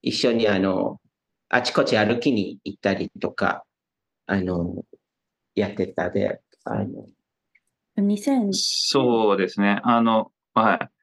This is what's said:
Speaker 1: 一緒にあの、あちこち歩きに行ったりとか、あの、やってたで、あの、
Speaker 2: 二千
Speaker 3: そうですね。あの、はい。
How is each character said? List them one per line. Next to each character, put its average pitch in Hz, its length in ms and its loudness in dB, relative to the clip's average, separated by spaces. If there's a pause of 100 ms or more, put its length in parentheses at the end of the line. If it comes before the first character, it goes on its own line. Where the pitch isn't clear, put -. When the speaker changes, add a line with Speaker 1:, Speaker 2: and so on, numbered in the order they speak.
Speaker 1:
一 123 100 -4
緒 127 200 2
に 117 160 2
あ 101 120 2
の、 95 400 0 (500)
あ 127 120 2
ち - 100 -4
こ - 120 2
ち - 140 0
歩 107 220 2
き 143 120 0
に 104 320 -2
行 104 140 -10
っ - 20 -20
た 98 140 0
り - 260 -6
と - 120 -6
か、 - 320 -4 (640)
あ 98 120 0
の、 92 440 -4 (720)
や 101 140 0
っ - 40 -12
て - 140 -4
た 85 220 -6
で、 - 320 -2 (220)
あ - 120 -6
の、 - 320 -8 (880)
Speaker 2:
二 202 200 2
千 240 360 0
Speaker 3:
そ 117 840 2
う - 20 -2
で 95 120 0
す - 120 -6
ね。 101 220 2
あ 117 180 4
の、 113 300 2 (220)
は 110 220 4
い。 - 140 -6 (140)